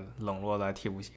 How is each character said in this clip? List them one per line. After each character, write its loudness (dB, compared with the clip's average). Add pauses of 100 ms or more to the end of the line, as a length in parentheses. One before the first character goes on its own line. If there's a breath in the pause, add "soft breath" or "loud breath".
(200)
冷 0
落 4
在 4
替 -4
补 -2
席。 -10